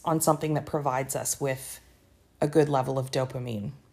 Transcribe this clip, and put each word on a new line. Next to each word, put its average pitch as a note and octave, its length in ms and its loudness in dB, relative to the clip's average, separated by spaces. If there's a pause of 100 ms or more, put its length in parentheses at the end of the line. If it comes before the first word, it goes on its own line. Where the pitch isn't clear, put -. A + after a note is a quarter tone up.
on D#3+ 160 2
something D#3 340 2
that D3 120 -2
provides C3+ 500 -2
us - 240 -4
with C3 400 -4 (600)
a D3+ 80 2
good D3 200 6
level C3+ 300 0
of C3 120 -4
dopamine. B2 640 -4 (200)